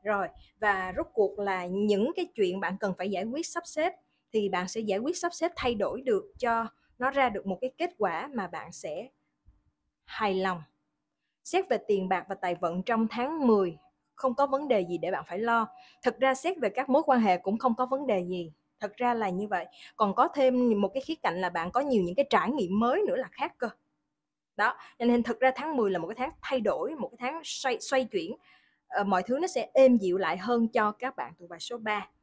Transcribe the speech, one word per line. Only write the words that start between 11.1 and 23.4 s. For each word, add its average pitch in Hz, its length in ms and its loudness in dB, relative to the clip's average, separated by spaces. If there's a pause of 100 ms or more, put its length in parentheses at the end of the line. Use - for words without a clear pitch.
Xét 381 260 -2
về 240 80 2 (100)
tiền 190 220 2
bạc 180 200 0
và 196 60 -6
tài 180 200 -2
vận 175 280 -2
trong 226 240 2
tháng 262 400 -2
mười 190 300 4 (380)
không 247 200 -2
có 277 120 2
vấn 277 200 -2
đề 226 140 2
gì 175 160 -4
để 165 140 -2
bạn 170 160 -4
phải 175 120 -6
lo. 233 280 2 (360)
Thực 233 160 0
ra 262 160 4
xét 349 220 -2
về 247 120 0
các 269 200 -4
mối 285 160 4
quan 254 140 6
hệ 202 180 4
cũng 196 200 -2
không 233 180 2
có 254 100 0
vấn 269 220 -4
đề 208 120 2
gì. 175 320 -6 (280)
Thật 208 180 -8
ra 240 160 0
là 220 160 -2
như 190 180 -4
vậy. 185 180 -2 (300)
Còn 202 200 2
có 240 120 4
thêm 247 540 4
một 196 120 0
cái 262 80 -4
khía 311 220 -6
cạnh 180 180 -2
là 185 80 0
bạn 175 220 -4
có 254 100 0
nhiều 262 220 2
những 175 120 -2
cái - 140 4
trải 190 220 2
nghiệm 208 280 0
mới 262 280 2
nữa 180 80 0
là 233 160 -4
khác 311 260 -6